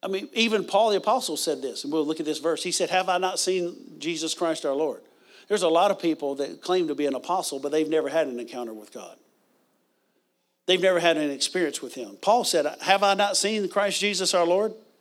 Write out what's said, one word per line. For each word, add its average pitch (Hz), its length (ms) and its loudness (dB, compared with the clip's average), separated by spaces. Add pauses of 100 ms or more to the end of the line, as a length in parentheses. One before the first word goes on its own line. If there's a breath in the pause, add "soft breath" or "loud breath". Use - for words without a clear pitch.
I - 20 -6
mean, 196 280 -4
even 220 300 2
Paul 220 260 4
the 202 80 2
Apostle 220 380 0
said 139 260 -2
this, 123 200 -6
and 143 100 -6
we'll 156 140 2
look 156 140 -4
at 156 60 -4
this 147 120 -2
verse. 151 240 -2
He 180 80 -4
said, 165 200 0
"Have 185 180 2
I 180 100 2
not 185 220 -2
seen 180 580 -2
Jesus 160 360 -4
Christ 165 300 -2
our 143 80 0
Lord?" 139 280 -2 (480 loud breath)
There's 196 160 0
a 170 40 4
lot 170 220 6
of 196 80 0
people 151 380 -2
that 123 260 -6
claim 180 240 0
to 147 80 -2
be 147 120 -2
an 135 100 0
apostle, 165 420 -4
but 139 140 -4
they've 156 160 2
never 151 200 0
had 151 200 0
an 120 100 -6
encounter 120 340 -10
with 107 200 -16
God. - 240 -16 (1500)
They've 185 140 2
never 180 200 4
had 165 160 4
an 147 160 0
experience 151 500 -2
with 127 120 -12
him. 104 260 -12
Paul 220 240 4
said, 151 220 2 (160)
"Have 196 200 4
I 196 120 4
not 202 220 0
seen 208 320 -2
Christ 196 320 -2
Jesus 190 320 0
our 175 140 4
Lord?" 208 280 2 (260)